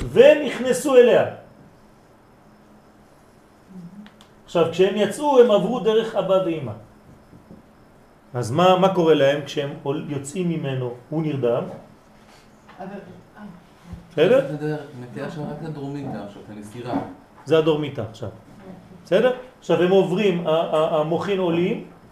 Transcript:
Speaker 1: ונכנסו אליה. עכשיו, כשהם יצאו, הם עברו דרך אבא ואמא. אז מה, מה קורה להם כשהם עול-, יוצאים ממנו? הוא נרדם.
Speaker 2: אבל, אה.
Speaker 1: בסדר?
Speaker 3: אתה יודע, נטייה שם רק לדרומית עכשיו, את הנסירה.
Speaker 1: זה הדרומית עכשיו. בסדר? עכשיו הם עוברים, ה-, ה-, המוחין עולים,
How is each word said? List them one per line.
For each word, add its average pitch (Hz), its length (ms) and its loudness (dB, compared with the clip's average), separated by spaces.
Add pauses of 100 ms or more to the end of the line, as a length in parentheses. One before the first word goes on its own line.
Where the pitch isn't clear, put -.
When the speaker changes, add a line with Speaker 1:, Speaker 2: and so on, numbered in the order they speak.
(120)
Speaker 1:
ונכנסו 262 840 4
אליה. 226 300 6 (3250)
עכשיו, 170 260 0
כשהם 196 240 2
יצאו, 262 460 2
הם 208 100 6
עברו 208 280 2
דרך 220 360 0
אבא 190 300 2
ואמא. 151 260 -6 (1600)
אז 120 180 -4
מה, 180 260 4
מה 185 160 2
קורה 165 200 4
להם 143 320 2
כשהם 143 240 -6 (140)
עול-, 147 240 -6
יוצאים 175 420 -6
ממנו? 135 440 -4 (160)
הוא 156 140 -4
נרדם. 127 400 -2 (1160)
Speaker 2:
אבל, 185 60 -14
אה. 196 580 -18 (680)
Speaker 1:
בסדר? 202 340 4
Speaker 3:
אתה 156 80 -8
יודע, 151 240 -4 (240)
נטייה 123 300 -12
שם 156 120 -12
רק 147 200 -10
לדרומית 143 420 -10 (200)
עכשיו, 101 200 -18
את - 40 -20
הנסירה. 107 440 -12 (520)
Speaker 1:
זה 151 120 2
הדרומית 151 420 0
עכשיו. 104 300 -10 (760)
בסדר? 220 260 2 (280)
עכשיו 170 240 0
הם 180 80 2
עוברים, 185 560 2
ה-, - 20 2
ה-, 160 500 0
המוחין 170 400 -2
עולים, 180 440 -2 (280)